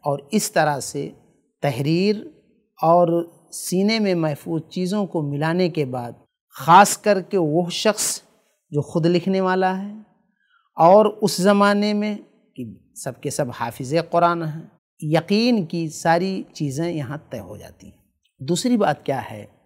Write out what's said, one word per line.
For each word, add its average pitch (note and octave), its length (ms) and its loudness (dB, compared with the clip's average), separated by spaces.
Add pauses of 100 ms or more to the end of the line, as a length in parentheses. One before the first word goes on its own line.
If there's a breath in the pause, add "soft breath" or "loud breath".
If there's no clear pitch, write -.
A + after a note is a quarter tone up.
और D3 300 -6
इस - 200 -2
तरह D3+ 280 0
से D3 240 -8 (560)
तहरीर E3 680 -2 (480)
और E3+ 520 2 (220)
सीने G3+ 480 -2
में G3 160 0
महफूज D#3+ 460 -4 (100)
चीज़ों F#3 340 -4
को E3 180 -4
मिलाने D#3+ 460 -2
के D#3 160 -4
बाद, B2 280 -8 (420)
ख़ास F#3 420 6
करके G3 380 0
वो E3 360 0
शख्स - 500 -2 (500)
जो C#3+ 100 -2
ख़ुद E3+ 260 -2
लिखने F#3 340 0
वाला F#3 300 0
है G3+ 220 -8 (840)
और G3+ 320 8
उस G#3 320 -2
ज़माने G3+ 540 4
में G#3 220 -4 (400)
कि B2+ 80 -12 (320)
सबके C3+ 340 -10
सब C3 220 -4
हाफिज़ B2 500 -8
कुरान E3+ 400 0
हैं, D#3+ 280 -10 (300)
यकीन G3+ 640 0
की E3 240 -6
सारी F3 540 0 (100)
चीज़ें D3+ 340 -4
यहाँ D3 300 -8 (140)
तय B2 80 -10
हो - 180 -16
जाती E2 280 -20
हैं। - 80 -20 (460)
दूसरी F3 360 0
बात D#3+ 280 2
क्या C3+ 160 -4
है G#2+ 220 -14 (240)